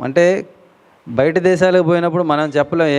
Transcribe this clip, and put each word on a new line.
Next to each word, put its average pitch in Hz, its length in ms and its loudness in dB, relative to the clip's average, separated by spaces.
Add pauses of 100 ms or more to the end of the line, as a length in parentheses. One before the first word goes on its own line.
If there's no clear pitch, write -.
అంటే 135 200 0 (840)
బయట 139 300 0
దేశాలకు 185 440 2
పోయినప్పుడు 170 400 0
మనం 151 260 -2
చెప్పలేం 147 400 0 (100)